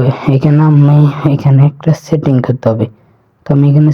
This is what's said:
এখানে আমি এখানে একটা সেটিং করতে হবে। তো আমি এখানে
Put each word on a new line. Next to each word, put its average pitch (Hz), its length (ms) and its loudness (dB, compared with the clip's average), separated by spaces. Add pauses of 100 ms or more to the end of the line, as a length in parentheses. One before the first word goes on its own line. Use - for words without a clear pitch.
(340)
এখানে 147 260 0 (100)
আমি 147 280 4 (360)
এখানে 135 260 0 (100)
একটা - 200 -6 (140)
সেটিং 143 300 -2 (120)
করতে 127 240 -4
হবে। 113 160 -4 (560)
তো - 120 -20
আমি 139 160 2
এখানে 151 240 2